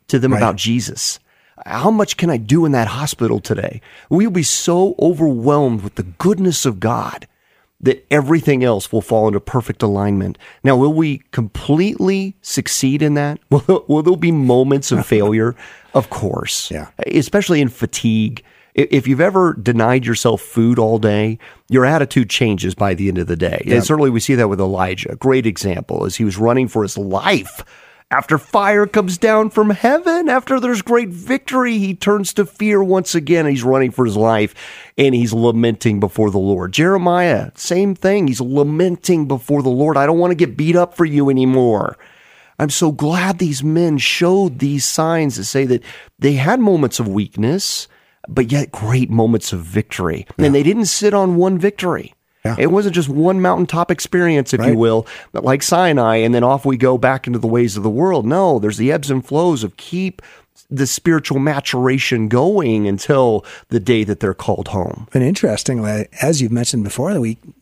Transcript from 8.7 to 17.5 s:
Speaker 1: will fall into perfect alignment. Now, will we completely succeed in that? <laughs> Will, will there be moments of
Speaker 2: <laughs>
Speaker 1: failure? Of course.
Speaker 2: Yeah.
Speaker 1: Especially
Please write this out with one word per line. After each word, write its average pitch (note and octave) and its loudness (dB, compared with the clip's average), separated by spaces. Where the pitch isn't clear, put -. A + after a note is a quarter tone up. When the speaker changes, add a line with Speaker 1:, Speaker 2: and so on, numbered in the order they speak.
Speaker 1:
will A2 -2
fall A2 2
into G#2 0
perfect - -4
alignment. G2+ 0
Now, C3+ 4
will C#3+ 2
we D#3 -2
completely F#3+ -2
succeed C3+ -2
in D3 2
that? D3 -2
<laughs> - -4
Will, C#3+ 2
will D3+ 2
there F3 4
be E3 0
moments C3+ 2
of - 0
Speaker 2:
<laughs> - 2
Speaker 1:
failure? A2 2
Of C3 2
course. - -6
Speaker 2:
Yeah. D#2 -10
Speaker 1:
Especially F3 0